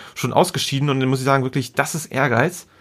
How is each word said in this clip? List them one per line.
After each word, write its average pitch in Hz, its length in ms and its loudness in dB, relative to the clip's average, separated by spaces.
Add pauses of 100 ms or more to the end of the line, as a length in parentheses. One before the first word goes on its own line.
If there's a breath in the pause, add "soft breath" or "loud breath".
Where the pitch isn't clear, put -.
(140 loud breath)
schon 123 180 -4
ausgeschieden. 147 580 2
Und 135 100 2
dann 131 80 2
muss 131 120 2
ich 127 40 -6
sagen, 135 200 2
wirklich, 131 300 -4
das 135 200 -2
ist 156 120 -6
Ehrgeiz. 131 600 0 (140 soft breath)